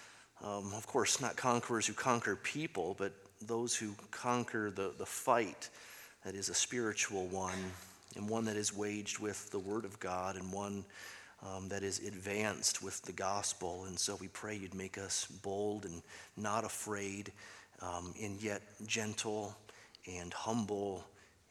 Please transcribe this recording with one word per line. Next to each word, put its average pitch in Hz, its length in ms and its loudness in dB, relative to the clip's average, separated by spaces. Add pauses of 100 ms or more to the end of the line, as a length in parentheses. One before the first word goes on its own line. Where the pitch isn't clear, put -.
(400)
Um, 101 320 -2
of 107 140 -6
course, 113 340 6
not 123 140 0
conquerors 120 540 4
who 107 60 -2
conquer 117 420 6
people, 98 600 0
but 98 160 0 (300)
those 117 320 2
who 104 220 -2 (160)
conquer 120 580 2
the, 98 260 0
the 101 100 -4
fight - 640 4 (560)
that 95 120 -4
is 95 120 0
a 87 60 0
spiritual 107 720 2
one, 92 460 0 (440)
and 104 120 -2
one 110 160 2
that 107 120 2
is 104 180 2
waged 104 460 -2
with 104 320 -2
the 101 60 2
word 104 260 0
of 98 160 -8
God, 92 340 0
and 92 180 -4
one, 101 320 0 (600)
um, 95 220 -6
that 98 160 -2
is 95 160 0
advanced 101 840 2
with 95 200 -4
the 95 100 -6
gospel. 95 720 0
And 95 120 -6
so 101 200 2
we 95 120 -6
pray 107 280 -6
you'd 95 180 -6
make 95 240 -4
us 98 280 0
bold 101 580 0
and 85 180 -6 (340)
not 107 280 2
afraid, 101 680 -4 (480)
um, 87 400 -4
and 101 220 -4
yet 101 200 0 (220)
gentle 107 720 0 (520)
and 90 260 -4
humble 101 720 2 (440)